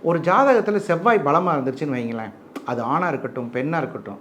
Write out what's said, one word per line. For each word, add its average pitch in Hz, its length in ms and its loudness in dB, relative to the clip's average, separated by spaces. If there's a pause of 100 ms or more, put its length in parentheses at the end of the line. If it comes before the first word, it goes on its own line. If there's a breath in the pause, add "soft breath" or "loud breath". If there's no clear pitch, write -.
ஒரு 165 160 2
ஜாதகத்துல 208 580 4
செவ்வாய் 185 480 2
பலமா 165 300 4
இருந்துச்சுன்னு 135 420 -4
வைங்களேன், 113 340 -6 (340)
அது 120 180 -4
ஆணா 156 240 0
இருக்கட்டும், 120 460 -6
பெண்ணா 143 240 -2
இருக்கட்டும் 107 440 -8